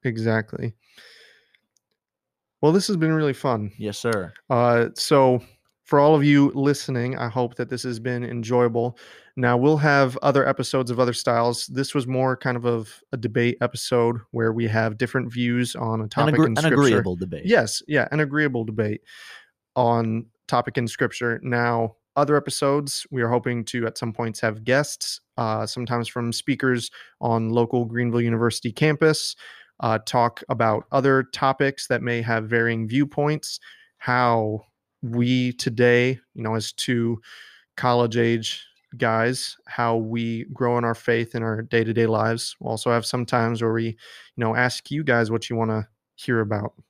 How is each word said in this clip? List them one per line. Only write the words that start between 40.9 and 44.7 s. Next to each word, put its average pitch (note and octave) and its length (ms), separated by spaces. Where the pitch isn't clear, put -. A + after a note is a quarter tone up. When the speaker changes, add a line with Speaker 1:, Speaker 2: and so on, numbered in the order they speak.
Speaker 1:
faith A#2 400
in A#2 80
our A2 180
day-to-day A2+ 460
lives. A2 520
We'll A#2+ 120
also A2+ 200
have A#2 140
some B2 220
times A#2 340
where A2+ 140
we, A#2 140
you A2 80
know, A2+ 180
ask B2 340